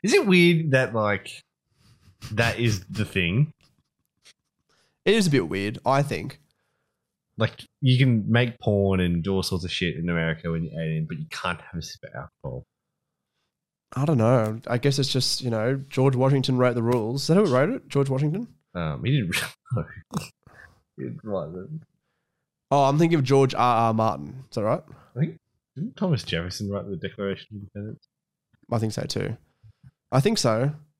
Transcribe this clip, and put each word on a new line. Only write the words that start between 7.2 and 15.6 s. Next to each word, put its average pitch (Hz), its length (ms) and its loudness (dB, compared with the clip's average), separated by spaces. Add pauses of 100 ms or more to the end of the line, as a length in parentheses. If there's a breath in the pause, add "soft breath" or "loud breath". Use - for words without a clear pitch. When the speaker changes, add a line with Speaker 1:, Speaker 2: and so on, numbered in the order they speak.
Speaker 1:
Like, - 280 -4 (140)
you 127 180 4
can 117 320 4
make 117 300 2
porn 98 400 2
and 87 240 0
do 98 100 -2
all 95 100 0
sorts 90 200 -4
of 87 80 -6
shit 87 240 -4
in 82 140 -6
America 82 420 -2
when 82 140 -4
you're 80 160 -10
eighteen, 80 240 -4
but 82 120 -10
you 78 120 -10
can't - 320 -8
have - 180 -12
a - 20 -12
sip - 220 -16
of - 100 -16
alcohol. 64 520 -14 (1300)
Speaker 2:
I 131 100 0
don't 151 120 4
know. 113 500 2
I 120 100 -2
guess 139 220 0
it's 135 120 -2
just, - 300 -2
you 127 80 -4
know, 117 400 -2